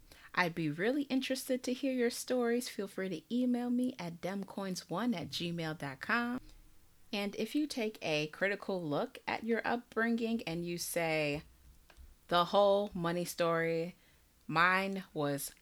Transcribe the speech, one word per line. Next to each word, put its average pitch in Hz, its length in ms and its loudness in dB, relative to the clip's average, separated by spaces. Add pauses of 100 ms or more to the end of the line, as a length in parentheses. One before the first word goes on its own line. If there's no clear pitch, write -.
(340)
I'd 175 200 0
be 165 160 0
really 220 320 0
interested 262 640 -2
to 247 80 0
hear 262 200 0
your 247 180 2
stories. 240 580 0
Feel 196 180 -6
free 190 220 -4
to 180 260 -6
email 247 340 2
me 247 300 2
at 170 220 -6
demcoins 190 680 -4
one 226 240 0
at 170 180 -4
gmail 170 480 -4
dot 135 220 -8
com. 240 400 0 (720)
And 202 260 -2
if - 180 -4
you 302 120 2
take 214 360 -4
a 151 260 0
critical 196 540 -2
look 156 440 -2
at - 160 -2
your 226 220 0
upbringing 233 800 0
and 170 200 -4
you 175 100 -4
say, 156 640 0 (840)
"The 175 160 6
whole 202 480 6
money 175 320 0
story, 165 720 0 (500)
mine 190 580 4 (100)
was 143 480 -2